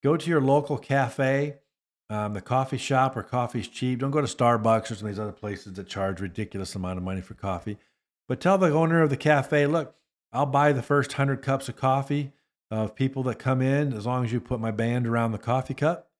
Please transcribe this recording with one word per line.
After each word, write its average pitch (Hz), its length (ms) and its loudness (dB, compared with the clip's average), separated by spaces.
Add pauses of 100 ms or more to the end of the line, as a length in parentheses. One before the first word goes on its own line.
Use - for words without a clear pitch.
Go 143 120 4
to 165 140 -4
your 160 120 4
local 139 360 2
cafe 139 800 0 (520)
um, 107 240 -4
the 98 80 -6
coffee 131 360 0
shop 131 380 2
or 110 80 -6
coffee's 123 440 -4
cheap. 127 320 -4
Don't 139 120 -2
go 147 100 2
to 131 60 0
Starbucks 113 640 2
or 113 40 -8
some 104 120 -8
of 104 60 -6
these 98 60 -6
other 104 120 -6
places 101 420 -10
that 92 140 -10
charge 98 340 -4
ridiculous 98 540 -8
amount 92 220 -4
of 92 60 -6
money 95 180 -4
for 92 140 -14
coffee. 95 420 -6 (500)
But 131 120 -4
tell 190 180 2
the 175 160 4
owner 165 280 4
of 156 80 4
the 135 80 0
cafe, 147 500 4
"Look, 156 280 -2 (360)
I'll 135 140 0
buy 139 260 4
the 131 100 0
first 143 320 0
hundred 139 280 0
cups 135 280 -2
of 113 60 -8
coffee 139 580 0 (380)
of 110 240 -2
people 135 280 -2
that 123 160 -2
come 131 220 0
in, 139 320 2
as 104 120 -6
long 123 180 -2
as 110 80 -2
you 120 80 0
put 120 200 -4
my 113 120 -2
band 117 360 0
around 117 240 2
the 104 80 -4
coffee 127 340 -2
cup. 160 460 -2